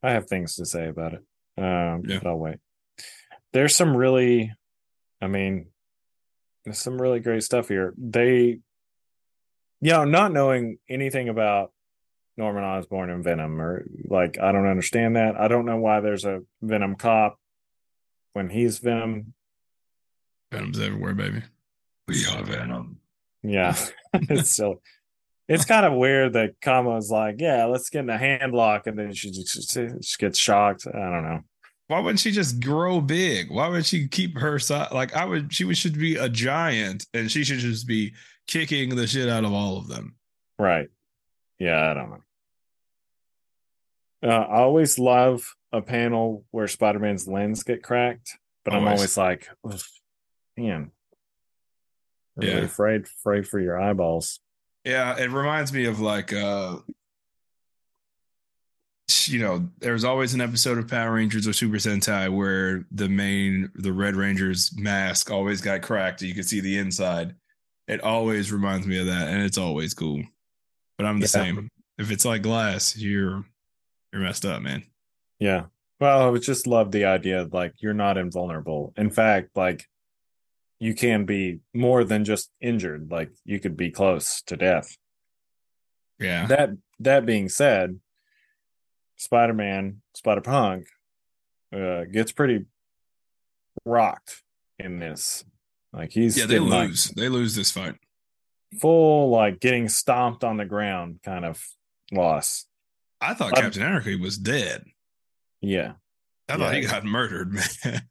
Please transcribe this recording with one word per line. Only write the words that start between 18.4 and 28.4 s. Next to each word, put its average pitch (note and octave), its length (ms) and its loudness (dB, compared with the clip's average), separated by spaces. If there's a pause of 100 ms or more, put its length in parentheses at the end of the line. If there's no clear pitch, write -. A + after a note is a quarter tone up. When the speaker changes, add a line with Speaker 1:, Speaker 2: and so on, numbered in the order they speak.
Speaker 1:
he's A2+ 280 2
Venom. A2+ 540 -2 (1200)
Speaker 2:
Venom's G2+ 260 -6
everywhere, G2+ 360 -4
baby. G2+ 280 -4 (640)
We - 200 -2
are - 180 -4
Venom. A#1 560 -8 (420)
Speaker 1:
Yeah. G2+ 380 2
<laughs> - 60 -4 (420)
It's D#3 260 2
so, G2+ 260 0 (680)
it's D#3+ 160 2
kind A3 220 6
of D3 80 4
weird C3 400 4
that A2+ 260 0
Kama's A#2+ 500 2
like, G#2+ 280 0
"Yeah, C3+ 280 2
let's B2+ 240 -2
get D3+ 100 -4
in B2 100 -4
a A2 80 -2
handlock," B2 680 2